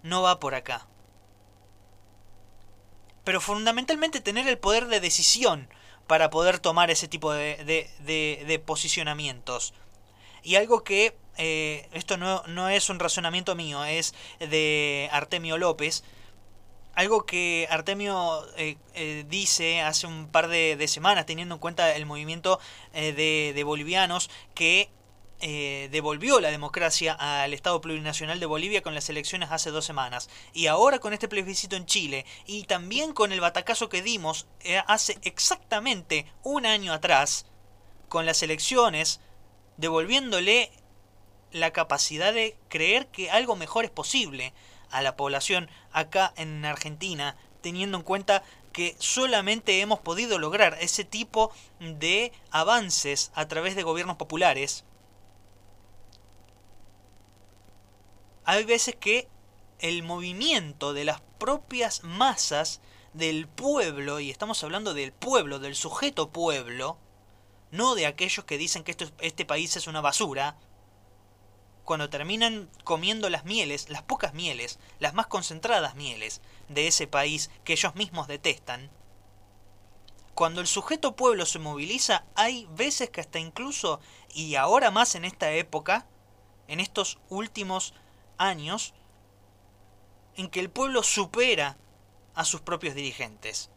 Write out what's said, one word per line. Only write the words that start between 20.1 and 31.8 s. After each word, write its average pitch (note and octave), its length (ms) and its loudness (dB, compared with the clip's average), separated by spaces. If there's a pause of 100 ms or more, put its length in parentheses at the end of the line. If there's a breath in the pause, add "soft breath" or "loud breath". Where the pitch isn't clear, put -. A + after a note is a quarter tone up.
par E3 200 4
de, E3 280 4
de D3+ 120 0
semanas, E3+ 380 4
teniendo E3+ 300 -6
en D3+ 40 -14
cuenta E3 340 2
el D3+ 120 -4
movimiento, D#3+ 520 0 (360 loud breath)
eh, D#3 180 -2
de, D3+ 420 2
de D3 100 -2
bolivianos E3+ 680 0 (240 loud breath)
que, F3 360 4 (500)
eh, C#3+ 520 -6
devolvió D#3 480 4
la D#3 100 2
democracia D#3 640 0
al C#3+ 420 0
Estado E3+ 260 0
plurinacional D#3 600 -4
de E3+ 60 -4
Bolivia F3+ 360 0
con D#3+ 120 -8
las D3 140 -6
elecciones D3+ 440 -6
hace D#3+ 180 -2
dos D3+ 140 -4
semanas. B2 440 -6 (240 loud breath)
Y E3 140 2
ahora A3 320 6
con G#3 140 -4
este G#3+ 160 -4
plebiscito F#3+ 480 -4
en F3+ 100 -8